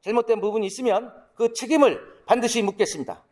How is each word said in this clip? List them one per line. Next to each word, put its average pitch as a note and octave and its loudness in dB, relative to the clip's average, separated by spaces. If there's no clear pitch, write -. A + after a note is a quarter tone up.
잘못된 A3+ 0
부분이 G#3 -2
있으면 A#3 -2
그 A#3 -2
책임을 C4 0
반드시 A#3 2
묻겠습니다. E3+ -2